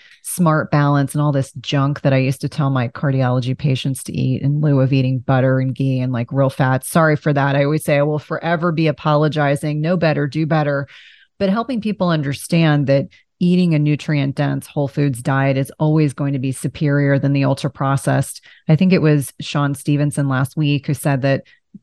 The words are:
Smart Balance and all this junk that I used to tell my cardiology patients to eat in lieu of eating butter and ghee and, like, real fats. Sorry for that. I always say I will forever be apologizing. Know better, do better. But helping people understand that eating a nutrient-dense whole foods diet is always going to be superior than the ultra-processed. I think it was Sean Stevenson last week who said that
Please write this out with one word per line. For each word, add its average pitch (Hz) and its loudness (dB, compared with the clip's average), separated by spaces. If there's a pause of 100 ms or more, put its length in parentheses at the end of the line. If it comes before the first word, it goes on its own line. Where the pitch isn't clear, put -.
(220)
Smart 156 0
Balance 143 2
and 151 -2
all 147 2
this 135 -2
junk 139 -2
that 143 2
I 135 4
used 131 0
to 147 -4
tell 139 -2
my 123 0
cardiology 127 -2
patients 135 -2
to - -12
eat 131 -2
in 147 0
lieu 143 2
of 131 2
eating 131 0
butter 131 2
and 131 -2
ghee 135 -2
and, 127 -4
like, 117 -4
real 135 2
fats. 131 0
Sorry 156 2
for 151 -2
that. 139 0
I 143 2
always 151 -2
say 143 2
I 143 2
will 151 0
forever 170 -4
be 160 0
apologizing. 151 0
Know 170 0
better, 147 0
do 156 -2
better. 147 -2 (520)
But 196 0
helping 233 -2
people 196 -2
understand 147 0
that 139 2 (320)
eating 180 2
a 151 2
nutrient-dense 139 0
whole 143 -4
foods 139 -2
diet 135 0
is 135 -4
always 156 2
going 143 -4
to 139 -4
be 131 -2
superior 143 0
than 139 0
the 139 2
ultra-processed. 135 -2 (240)
I 156 6
think 185 2
it 185 2
was 151 2
Sean 143 -2
Stevenson 143 -2
last 131 -2
week 143 0
who 151 -2
said 139 -2
that 139 0 (380)